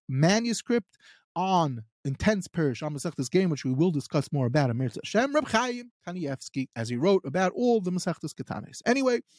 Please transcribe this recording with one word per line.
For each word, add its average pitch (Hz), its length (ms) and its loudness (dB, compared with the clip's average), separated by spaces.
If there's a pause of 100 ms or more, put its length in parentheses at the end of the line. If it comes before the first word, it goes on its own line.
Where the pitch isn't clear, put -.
(100)
manuscript 214 880 2 (360)
on 170 480 2 (220)
intense 185 420 0
Pirish, 147 360 -2
on 151 120 -6
Masechtas 143 360 -6
Gerim, 185 180 4
which 147 160 -2
we 131 80 0
will 160 180 2
discuss 147 400 -2
more 135 160 0
about 135 220 2
in 113 80 -2
Mirza 127 260 -4
Hashem, 269 320 0
Reb 302 140 0
Chaim 240 420 0 (160)
Kanievsky, 143 720 -6
as 117 140 -4
he 123 60 -2
wrote 185 280 4
about 180 320 0
all 240 240 2
the 180 100 -2
Masechtas 180 440 -4
Ketanos. - 500 -10
Anyway, 254 360 2 (180)